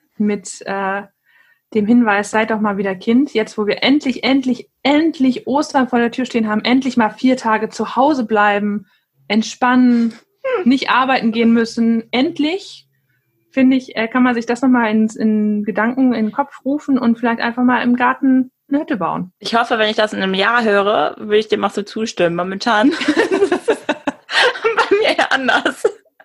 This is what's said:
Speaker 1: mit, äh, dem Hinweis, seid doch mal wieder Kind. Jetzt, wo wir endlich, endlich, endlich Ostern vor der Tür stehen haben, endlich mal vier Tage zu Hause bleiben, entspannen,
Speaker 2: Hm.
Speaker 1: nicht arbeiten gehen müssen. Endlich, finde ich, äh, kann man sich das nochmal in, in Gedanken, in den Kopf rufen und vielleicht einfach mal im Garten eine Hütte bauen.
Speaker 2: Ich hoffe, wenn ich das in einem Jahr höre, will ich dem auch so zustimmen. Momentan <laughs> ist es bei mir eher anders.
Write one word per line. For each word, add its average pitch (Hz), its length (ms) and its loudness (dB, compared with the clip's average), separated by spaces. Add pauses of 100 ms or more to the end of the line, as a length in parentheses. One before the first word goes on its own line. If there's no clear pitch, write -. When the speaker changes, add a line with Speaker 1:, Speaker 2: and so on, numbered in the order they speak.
(180)
Speaker 1:
mit, 208 480 -4
äh, 196 360 -4 (720)
dem 214 120 0
Hinweis, 214 440 4
seid 226 200 0
doch 220 100 -2
mal 208 160 -2
wieder 196 180 -4
Kind. 240 380 0
Jetzt, 214 240 -4
wo 214 100 -2
wir - 160 -2
endlich, 269 420 0
endlich, 254 440 0 (140)
endlich 285 640 0
Ostern 269 420 0
vor 240 100 0
der 233 120 0
Tür 240 160 -6
stehen 226 200 -2
haben, 214 180 -2
endlich 254 340 0
mal 220 100 4
vier 254 300 0
Tage 220 320 -2
zu - 260 -6
Hause 262 280 2
bleiben, 208 600 0 (420)
entspannen, 240 840 2 (460)
Speaker 2:
Hm. 349 100 0
Speaker 1:
nicht 262 220 0
arbeiten 247 420 0
gehen 226 200 2
müssen. 226 580 0
Endlich, 311 760 -4 (640)
finde 262 240 4
ich, 254 200 -6
äh, 226 120 -4
kann 254 140 0
man 247 120 2
sich 233 100 -6
das 247 160 -4
nochmal 240 300 2
in, 220 260 2
in 214 480 2
Gedanken, 240 480 0
in 220 140 -2
den 214 60 -4
Kopf - 320 -6
rufen 277 340 0
und 233 200 2
vielleicht 233 220 -2
einfach 233 220 -4
mal 247 200 2
im 240 140 2
Garten 254 540 2 (180)
eine 277 120 0
Hütte 311 180 -4
bauen. 170 400 -6
Speaker 2:
Ich - 160 -8
hoffe, 240 240 0
wenn 214 100 2
ich 220 80 -4
das 214 160 0
in 202 100 -4
einem 190 120 -2
Jahr 220 300 0
höre, 202 540 2
will 214 200 0
ich 214 100 -2
dem 208 160 -2
auch 202 60 0
so 208 120 -6
zustimmen. 190 540 -2
Momentan 208 520 0
<laughs> - 20 4
ist 359 600 0
es - 140 -4
bei - 1300 -2
mir - 180 0
eher - 160 0
anders. 262 520 -2 (400)